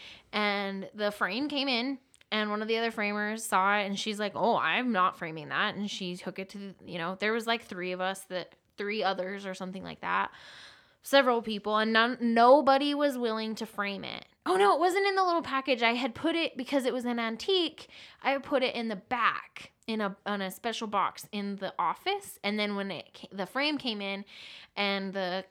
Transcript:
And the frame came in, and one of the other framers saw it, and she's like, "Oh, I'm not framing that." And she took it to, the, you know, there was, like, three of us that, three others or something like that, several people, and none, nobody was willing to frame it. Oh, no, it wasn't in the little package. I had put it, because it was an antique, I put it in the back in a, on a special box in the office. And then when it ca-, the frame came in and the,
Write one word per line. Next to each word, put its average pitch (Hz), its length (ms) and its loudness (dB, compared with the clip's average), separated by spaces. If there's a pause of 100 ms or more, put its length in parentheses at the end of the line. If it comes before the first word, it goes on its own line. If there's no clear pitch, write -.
(320)
And 202 640 -2
the 208 180 -2
frame 214 360 -2
came 277 200 -2
in, 254 300 -2 (340)
and 214 180 0
one 208 100 -2
of 220 60 -4
the 226 100 0
other 226 140 0
framers 208 540 -2
saw 202 340 4
it, 202 60 0
and 202 120 -4
she's 208 220 -4
like, 208 160 -2
"Oh, 202 220 4
I'm 175 340 2
not 185 260 2
framing 160 340 -8
that." 175 260 0
And 202 120 -4
she 180 280 -6
took 185 240 -10
it 190 100 -10
to, 202 80 -16
the, 196 160 -14 (100)
you 175 140 -10
know, 175 220 -4
there 208 120 2
was, 226 140 -2
like, 226 160 0
three 180 300 -6
of 180 80 -6
us 185 300 -2
that, 180 260 -8 (200)
three 202 280 -4
others 196 420 -2
or 185 80 -8
something 185 300 -10
like 165 160 -12
that, 185 320 0 (720)
several 247 360 4
people, 214 360 -2
and 220 160 2
none, 233 280 4
nobody 262 720 8
was 285 220 2
willing 220 380 -2
to 220 120 -6
frame 202 360 -4
it. - 220 -10 (200)
Oh, 370 120 2
no, 392 180 8
it 285 60 2
wasn't 370 260 4
in 392 80 2
the 381 80 4
little 339 200 2
package. 262 420 0
I 233 100 4
had 247 220 -2
put 320 180 0
it, 330 220 -2
because 254 280 -2
it 247 80 2
was 247 120 -2
an 240 160 -2
antique, 302 640 -2 (380)
I 269 140 2
put 262 260 0
it - 100 0
in 233 140 -4
the 214 80 -4
back - 760 -2 (160)
in 220 140 -4
a, 202 160 -2 (100)
on 202 160 -2
a 185 80 -4
special 226 380 -6
box 190 420 -2
in 202 260 -6
the 190 220 -6
office. 370 640 -2
And 208 160 -2
then 208 160 -2
when 196 160 -4
it 156 240 -10
ca-, - 160 -16
the 190 160 -6
frame 285 320 -2
came 220 220 -4
in 196 240 -6 (520)
and 196 360 0
the, 185 380 -4